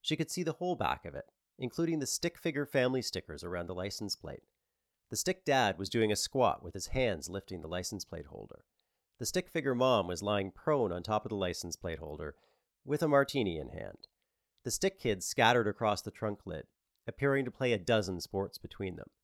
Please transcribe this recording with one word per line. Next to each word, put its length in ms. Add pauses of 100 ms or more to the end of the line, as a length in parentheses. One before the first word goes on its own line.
She 140
could 140
see 140
the 100
whole 220
back 300
of 100
it, 160 (260)
including 420
the 80
stick 300
figure 280
family 360
stickers 420
around 240
the 80
license 400
plate. 280 (680)
The 60
stick 300
dad 320
was 120
doing 220
a 60
squat 440
with 120
his 140
hands 420
lifting 320
the 60
license 380
plate 220
holder. 380 (520)
The 80
stick 240
figure 260
mom 320
was 160
lying 280
prone 400
on 120
top 220
of 40
the 60
license 400
plate 240
holder, 360 (480)
with 200
a 40
martini 520
in 100
hand. 380 (560)
The 80
stick 280
kids 280
scattered 400
across 340
the 80
trunk 380
lid, 200 (380)
appearing 400
to 60
play 220
a 40
dozen 420
sports 380
between 380
them. 160 (120)